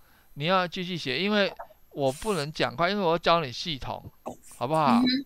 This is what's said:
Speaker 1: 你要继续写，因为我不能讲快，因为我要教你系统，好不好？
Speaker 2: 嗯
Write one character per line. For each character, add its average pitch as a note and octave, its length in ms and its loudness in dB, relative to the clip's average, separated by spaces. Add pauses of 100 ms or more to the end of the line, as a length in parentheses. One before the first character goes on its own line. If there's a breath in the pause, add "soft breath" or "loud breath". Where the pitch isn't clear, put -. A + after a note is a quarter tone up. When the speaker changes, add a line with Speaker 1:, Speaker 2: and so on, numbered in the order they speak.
(340 soft breath)
Speaker 1:
你 D3 120 -6
要 F3+ 220 2
继 F#3 160 -6
续 F3 140 -6
写， C3+ 220 -4
因 G3+ 120 0
为 G3+ 220 2 (380)
我 C3+ 200 0
不 G3+ 220 -2
能 D3+ 180 -2
讲 B2 240 -2
快， E3+ 140 0
因 G#3 80 -2
为 G3+ 60 -2
我 E3 80 2
要 E3+ 60 2
教 E3+ 240 4
你 B2+ 100 -4
系 D3+ 260 -6
统， F#2 260 -8 (540)
好 A#2+ 80 -4
不 D3+ 100 0
好？ C3+ 240 6
Speaker 2:
嗯 B3+ 60 4 (200)